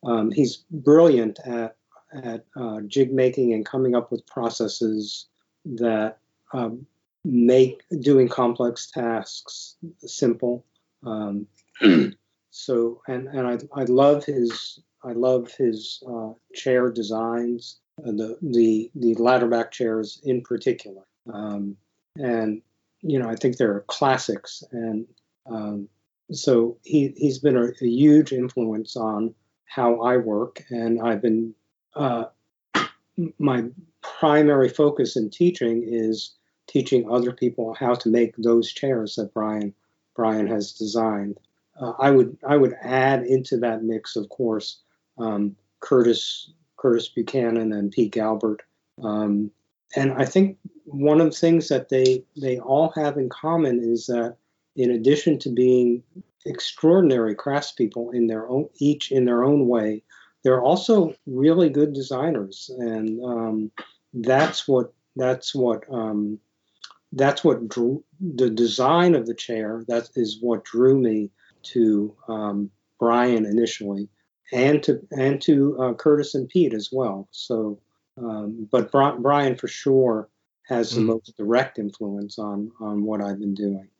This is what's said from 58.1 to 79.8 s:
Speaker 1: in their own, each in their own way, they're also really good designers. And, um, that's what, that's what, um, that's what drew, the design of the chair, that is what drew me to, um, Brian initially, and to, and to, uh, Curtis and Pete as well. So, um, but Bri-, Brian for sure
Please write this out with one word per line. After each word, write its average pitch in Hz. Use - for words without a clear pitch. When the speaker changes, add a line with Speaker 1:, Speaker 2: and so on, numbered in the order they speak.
Speaker 1:
in 120
their 110
own, 139
each 143
in 131
their 120
own 139
way, 107
they're 127
also 175
really 156
good 147
designers. 131
And, 113
um, 113
that's 131
what, 127
that's 127
what, 123
um, 107
that's 139
what 117
drew, 123
the 131
design 131
of 120
the 113
chair, 113
that 117
is 107
what 117
drew 127
me 110
to, 107
um, 104
Brian 120
initially, 104
and 143
to, -
and 139
to, 139
uh, 127
Curtis 147
and 135
Pete 151
as 104
well. 104
So, 110
um, 110
but 117
Bri-, 139
Brian 135
for 123
sure 127